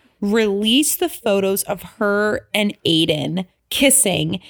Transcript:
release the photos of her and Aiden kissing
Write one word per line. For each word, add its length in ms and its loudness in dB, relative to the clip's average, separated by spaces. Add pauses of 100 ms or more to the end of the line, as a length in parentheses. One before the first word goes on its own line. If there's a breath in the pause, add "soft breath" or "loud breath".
(200)
release 760 2
the 140 -2
photos 540 -2
of 200 -8
her 720 -2
and 200 0 (100)
Aiden 600 0 (240)
kissing 680 2 (100)